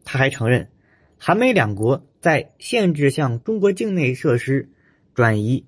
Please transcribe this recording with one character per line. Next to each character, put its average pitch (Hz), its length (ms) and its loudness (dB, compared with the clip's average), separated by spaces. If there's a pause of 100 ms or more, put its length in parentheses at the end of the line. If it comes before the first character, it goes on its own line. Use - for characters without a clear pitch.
他 - 160 -6
还 135 100 2
承 117 200 -4
认， 123 200 0 (480)
韩 175 200 0
美 247 160 2
两 113 220 0
国 113 320 -2 (120)
在 - 400 0
限 202 340 0
制 143 160 2
向 127 340 -2
中 220 160 -4
国 202 140 2
境 208 220 -4
内 135 180 0
设 127 240 0
施 135 320 -4 (440)
转 110 300 0
移 120 240 -2